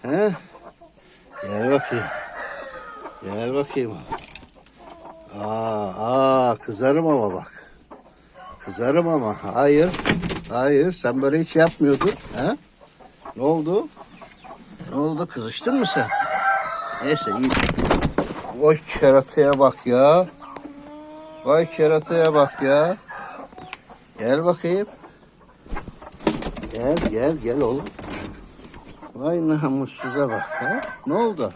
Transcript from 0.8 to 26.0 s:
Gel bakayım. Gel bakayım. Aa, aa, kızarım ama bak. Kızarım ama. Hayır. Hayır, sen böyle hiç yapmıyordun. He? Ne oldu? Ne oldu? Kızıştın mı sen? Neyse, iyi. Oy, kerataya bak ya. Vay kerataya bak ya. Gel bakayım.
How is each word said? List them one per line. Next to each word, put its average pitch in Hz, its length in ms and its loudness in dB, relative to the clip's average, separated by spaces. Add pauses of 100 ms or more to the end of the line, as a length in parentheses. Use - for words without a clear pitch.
Gel 104 280 -2
bakayım. 127 340 0 (1160)
Gel 113 320 -4
bakayım. 131 440 -2 (1400)
Aa, 107 480 -4 (100)
aa, 127 580 4
kızarım 131 500 0
ama 113 280 2
bak. - 380 -14 (880)
Kızarım 131 500 0
ama. 120 280 0 (180)
Hayır. 147 360 6 (580)
Hayır, 143 440 2
sen 131 300 -2
böyle 143 180 2
hiç 160 160 -2
yapmıyordun. 160 560 4 (240)
He? 170 200 0 (800)
Ne 113 60 -6
oldu? 165 460 2 (1000)
Ne - 60 -6
oldu? 156 320 -2
Kızıştın 131 500 -2
mı 240 80 2
sen? 117 220 0 (960)
Neyse, 147 340 0
iyi. 127 120 2 (1120)
Oy, 151 160 6 (220)
kerataya 139 580 4
bak 131 280 4
ya. 143 400 6 (1160)
Vay 160 260 4
kerataya 160 640 4
bak 143 280 4
ya. 147 340 4 (1200)
Gel 135 260 2
bakayım. 175 420 0 (1900)